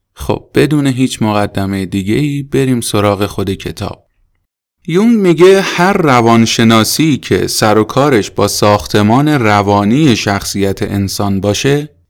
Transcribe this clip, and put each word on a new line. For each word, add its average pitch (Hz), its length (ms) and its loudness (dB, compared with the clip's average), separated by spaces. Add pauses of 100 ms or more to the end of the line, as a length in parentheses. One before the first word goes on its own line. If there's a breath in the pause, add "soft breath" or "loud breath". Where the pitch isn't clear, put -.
(140)
خب، 95 300 -6 (100)
بدون 147 320 0
هیچ 127 360 -2
مقدمهٔ 101 640 -4
دیگه‌ای 117 560 -4
بریم 135 380 -2
سراغ 104 460 -2
خود 98 240 -6
کتاب. 92 560 -10 (840)
یونگ 214 320 2
میگه 185 400 4
هر 185 320 0
روانشناسی 117 1200 2
که 95 300 -2
سر 107 320 0
و 107 60 4
کارش 131 460 0
با 101 180 -2
ساختمان 107 800 0
روانی 107 880 2
شخصیت 98 680 -4
انسان 98 580 -4
باشه، 139 480 -2 (220)